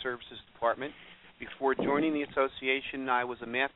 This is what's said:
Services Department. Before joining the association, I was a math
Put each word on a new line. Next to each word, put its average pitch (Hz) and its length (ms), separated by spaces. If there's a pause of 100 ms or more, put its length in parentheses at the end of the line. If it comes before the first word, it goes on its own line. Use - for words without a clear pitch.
Services 120 380 (140)
Department. 120 400 (480)
Before 131 340
joining 151 400
the 147 80
association, 135 840
I 123 160
was 123 180
a 117 40
math 127 300